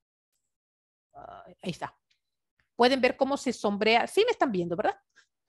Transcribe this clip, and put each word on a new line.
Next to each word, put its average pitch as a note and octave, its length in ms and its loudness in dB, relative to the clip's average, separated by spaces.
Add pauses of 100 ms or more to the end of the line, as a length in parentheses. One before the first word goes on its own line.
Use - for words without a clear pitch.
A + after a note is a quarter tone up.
(1160)
ah, G2 300 -20 (160)
ahí F3 100 -8
está. - 260 -10 (800)
Pueden B3+ 240 4
ver B3 160 2
cómo C#4 200 0
se - 160 -4
sombrea. A3 540 2
Sí - 180 0
me B4 60 0
están D4+ 220 0
viendo, E3+ 240 -2
¿verdad? C#4 200 -4 (520)